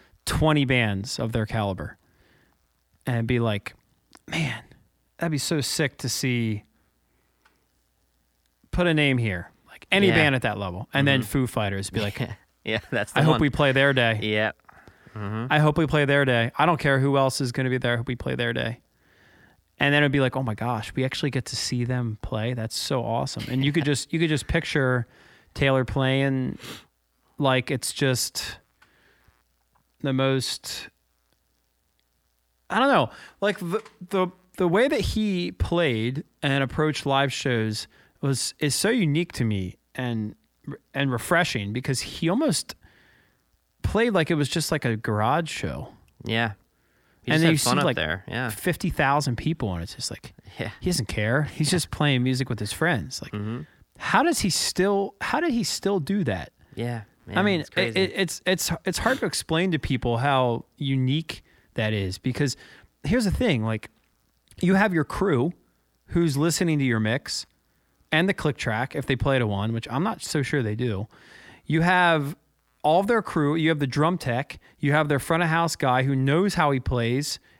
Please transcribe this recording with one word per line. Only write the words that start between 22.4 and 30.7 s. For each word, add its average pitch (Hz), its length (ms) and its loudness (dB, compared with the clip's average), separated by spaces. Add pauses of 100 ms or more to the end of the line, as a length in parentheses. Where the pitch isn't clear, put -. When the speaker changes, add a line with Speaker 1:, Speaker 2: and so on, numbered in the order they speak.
Speaker 1:
That's 113 240 -6
so 127 260 -2
awesome." 117 460 -4
And 131 160 0
you 147 60 2
could 151 140 0
Speaker 2:
<laughs> 147 60 2
Speaker 1:
just, - 220 -2
you 165 60 0
could 165 100 2
just 151 180 -2
picture 131 580 0 (480)
Taylor 135 320 2
playing 135 720 0 (840)
like 131 320 2
it's 131 200 -4
just - 680 -2 (1400)
the 139 120 -2
most, - 760 -2 (1800)